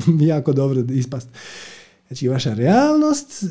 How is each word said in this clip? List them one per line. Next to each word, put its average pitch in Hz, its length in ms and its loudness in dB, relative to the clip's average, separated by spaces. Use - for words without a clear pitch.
<laughs> 160 260 4
jako 143 200 0
dobro 135 400 0
ispast. 127 340 -4
Znači, 131 200 -6
vaša 123 260 -2
realnost 285 960 2